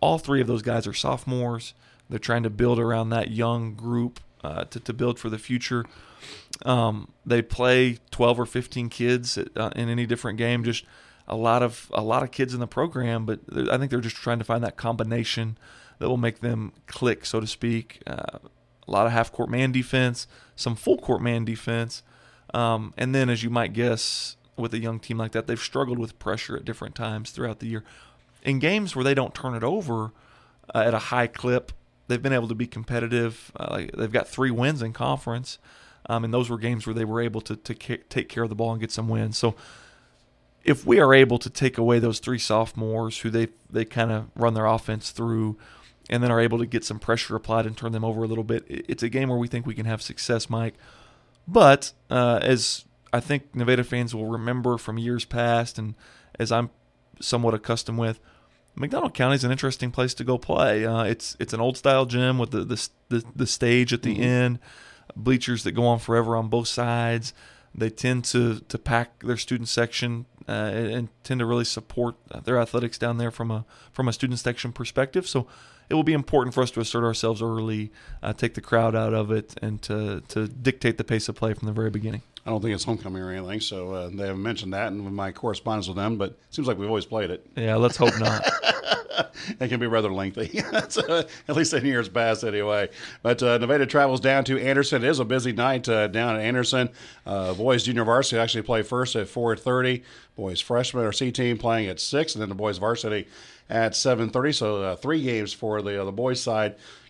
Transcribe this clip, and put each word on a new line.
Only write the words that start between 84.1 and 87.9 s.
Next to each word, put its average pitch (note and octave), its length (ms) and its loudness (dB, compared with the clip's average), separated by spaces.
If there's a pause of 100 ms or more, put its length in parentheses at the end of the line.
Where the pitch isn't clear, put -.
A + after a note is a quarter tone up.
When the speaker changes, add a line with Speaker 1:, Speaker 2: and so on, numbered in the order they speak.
Speaker 2:
they G2 160 -6
haven't F#2+ 140 -4
mentioned G#2 320 -4
that G#2 140 -2
in G2 260 -6
my G2 180 -4
correspondence G#2+ 560 -4
with F#2 100 -6
them, G#2+ 200 0
but G2+ 140 -4
it - 60 -20 (120)
seems D3 180 -4
like A2 120 0
we've G2+ 80 -4
always G#2+ 180 0
played G#2+ 240 -2
it. F2+ 160 -8 (100)
Speaker 1:
Yeah, A2 200 0
let's A#2+ 220 4